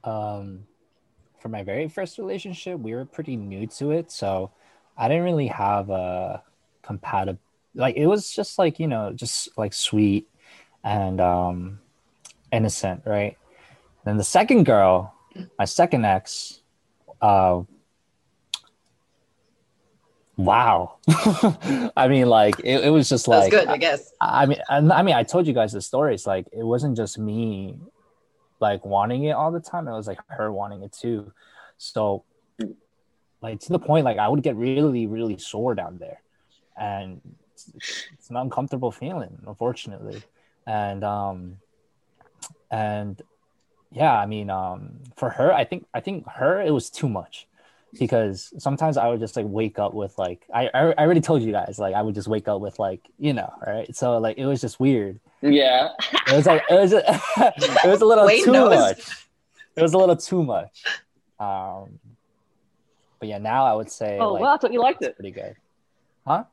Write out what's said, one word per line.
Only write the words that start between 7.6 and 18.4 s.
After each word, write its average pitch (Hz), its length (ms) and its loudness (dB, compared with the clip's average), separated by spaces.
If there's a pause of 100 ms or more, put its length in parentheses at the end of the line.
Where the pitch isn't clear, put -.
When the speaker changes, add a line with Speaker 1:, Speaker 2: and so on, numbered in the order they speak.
Speaker 1:
like, 127 200 -2
it 147 120 2
was 202 240 0
just, - 260 -8
like, 170 220 0
you 160 80 -2
know, 110 260 -6
just, - 420 -10
like, 107 160 -4
sweet 107 560 0 (560)
and, 95 380 -2
um, 90 600 -2 (720)
innocent, 104 540 -2
right? 104 320 -2 (680)
Then 104 120 -2
the 104 60 0
second 208 400 4
girl, 95 500 4 (460)
my 101 60 0
second 127 380 0
ex, - 580 -2 (600)
uh, 95 400 4 (2750)